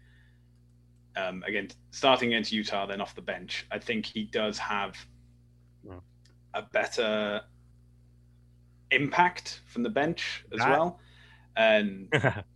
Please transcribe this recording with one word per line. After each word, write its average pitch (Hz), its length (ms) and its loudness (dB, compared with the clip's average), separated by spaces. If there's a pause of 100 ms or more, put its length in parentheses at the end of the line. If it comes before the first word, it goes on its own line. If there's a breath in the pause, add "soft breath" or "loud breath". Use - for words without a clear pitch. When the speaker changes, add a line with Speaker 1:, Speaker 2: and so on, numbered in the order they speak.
(1160 soft breath)
Speaker 1:
um, 92 280 -4
again, 98 260 -4 (220)
starting 123 420 4
against 110 180 0
Utah, 104 340 -2
then 98 160 -6
off 95 140 -8
the 107 60 -16
bench, 92 500 -8
I 107 80 -4
think 110 260 -4
he - 180 -6
does 107 340 -2
have 101 400 -4 (880)
Speaker 2:
Yeah. 92 140 -16 (540)
Speaker 1:
a 104 100 -6
better 107 840 -2 (1500)
impact 147 760 2
from 120 160 -4
the 120 60 0
bench 151 600 -2
as 113 80 -4
Speaker 2:
That 123 100 4
Speaker 1:
well. 165 300 2 (560 soft breath)
And 104 560 4
Speaker 2:
<laughs> 127 320 4 (120)